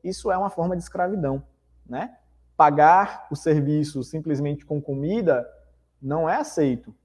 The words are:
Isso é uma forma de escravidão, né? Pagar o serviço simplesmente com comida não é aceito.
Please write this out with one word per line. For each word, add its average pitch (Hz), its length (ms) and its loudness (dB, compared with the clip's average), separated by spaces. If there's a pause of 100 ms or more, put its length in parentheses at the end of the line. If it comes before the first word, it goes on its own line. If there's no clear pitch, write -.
Isso 190 280 -6
é 185 60 2
uma 196 140 -2
forma 180 260 -4
de 170 60 -6
escravidão, 180 600 -4 (440)
né? 147 280 -10 (420)
Pagar 156 720 6
o 143 60 -8
serviço 147 680 0
simplesmente 147 640 -6
com 147 140 -4
comida 147 680 -2 (520)
não 156 280 -4
é 196 80 0
aceito. 147 580 -2 (100)